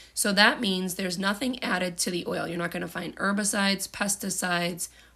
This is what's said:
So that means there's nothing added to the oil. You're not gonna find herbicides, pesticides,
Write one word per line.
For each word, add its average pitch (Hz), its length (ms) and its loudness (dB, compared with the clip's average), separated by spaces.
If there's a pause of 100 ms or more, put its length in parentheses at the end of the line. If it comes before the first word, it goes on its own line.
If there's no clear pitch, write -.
(120)
So 202 200 2
that 208 280 6
means 185 340 0
there's 190 240 -2
nothing 208 420 0
added 180 380 0
to - 140 0
the 175 120 -2
oil. 165 220 -2
You're 170 100 -4
not 175 140 -2
gonna 175 160 -4
find 165 300 -8
herbicides, 196 720 2
pesticides, 180 1040 -2 (260)